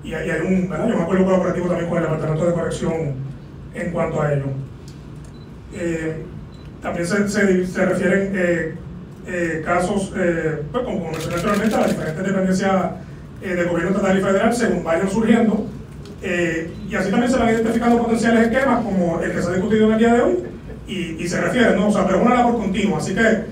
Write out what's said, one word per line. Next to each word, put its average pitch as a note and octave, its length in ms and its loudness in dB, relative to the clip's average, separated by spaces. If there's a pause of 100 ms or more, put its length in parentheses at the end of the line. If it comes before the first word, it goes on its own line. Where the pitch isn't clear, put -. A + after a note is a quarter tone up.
Y D3+ 100 -8
hay, D#3+ 180 -4
hay D#3+ 100 0
un, F#3 280 2
¿verdad? - 180 -2
Hay A3+ 60 2
un E3+ 80 0
acuerdo F#3 240 4
colaborativo F3+ 420 2
también E3+ 220 0
con F3 100 0
el E3 40 0
Departamento D#3 420 0
de F3 80 4
Corrección E3 400 -2 (800)
en F3 180 -6
cuanto D#3 300 0
a D3 120 2
ello. C3+ 120 0 (1300)
Eh, D#3+ 520 -4 (560)
también E3+ 260 -4
se, G3+ 220 2
se, F#3+ 380 4
se F#3 180 0
refieren, F#3 480 2
eh, F3 420 0 (520)
eh, E3+ 360 -2
casos, F#3 540 0
eh, D#3+ 540 0
pues, B3 120 -2
como, F3+ 160 -4
como E3 120 -6
mencioné D#3+ 240 -6
anteriormente, G#3 400 2
a C4 40 2
las G3+ 120 2
diferentes D#3+ 340 -4
dependencias, F#3+ 460 2 (720)
eh, F3+ 120 -4
del F3 140 0
gobierno F3 220 0
estatal G3 260 2
y F#3+ 40 4
federal, G3 320 4
según F3+ 300 0
vayan F3+ 260 0
surgiendo. A3 560 4 (580)
Eh, E3+ 480 -2 (180)
y G#3+ 60 -6
así G3 160 0
también B3 200 2
se B3+ 60 4
van A#3 120 2
identificando A#3 520 2
potenciales A3+ 460 4
esquemas B3+ 360 2
como F3 380 0
el E3+ 100 -2
que E3+ 100 -2
se F3 80 -2
ha F3+ 40 -2
discutido G#3+ 320 4
en A3 80 6
el A3 60 2
día A#3 160 6
de A#3+ 60 6
hoy F4+ 160 2 (500)
y, - 360 -6
y E3+ 40 -4
se F#3+ 120 -2
refiere, G3 360 2
¿no? G3 120 2
O - 40 2
sea, F#3+ 140 2
pero F#3 140 2
es A3+ 60 2
una B3 100 4
labor A#3+ 220 2
continua, F#3+ 400 0
así F#3+ 180 -4
que G#3+ 360 2